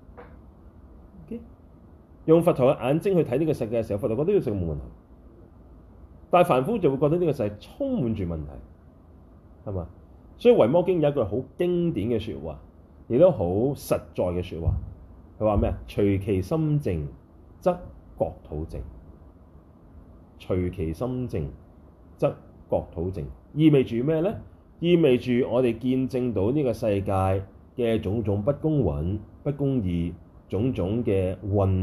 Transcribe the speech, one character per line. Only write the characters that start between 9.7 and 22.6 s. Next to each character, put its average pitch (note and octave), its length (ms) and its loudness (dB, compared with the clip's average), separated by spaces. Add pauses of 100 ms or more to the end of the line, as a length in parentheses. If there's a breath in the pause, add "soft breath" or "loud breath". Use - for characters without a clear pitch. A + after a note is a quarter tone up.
係 - 20 -8
嘛？ F2 140 -6 (500)
所 A#3+ 160 6
以 - 20 8
《維 D#3 140 6
摩 F3 140 2
經》 F3 180 0
有 D3 80 4
一 C#3 40 0
句 C#3 120 0
好 G#2 160 -4 (160)
經 F3 360 0
典 G#2 160 -2
嘅 A#2+ 120 0
說 D#2 200 -10
話， D2+ 200 -10 (460)
亦 A2+ 120 0
都 E3 120 8
好 G#2 140 -2 (300)
實 - 260 -4 (140)
在 G#2 100 -2
嘅 F2+ 180 -2
說 E2+ 180 -10
話。 - 140 0 (640)
佢 A2 60 -4
話 G#2 120 4
咩 A2 140 2
啊？ F2+ 80 -6 (100)
「隨 G2+ 320 0
其 F#2+ 220 0
心 D3+ 380 0
淨， E2 260 -4 (540)
則 F3 180 0 (380)
國 E2+ 260 -4
土 D#2 240 -8
淨。」 C#2+ 140 -12 (1600)
隨 F2+ 360 -4
其 D#2+ 180 -4
心 B2+ 360 -6
淨， E2+ 180 -6 (720)
則 - 200 -2 (320)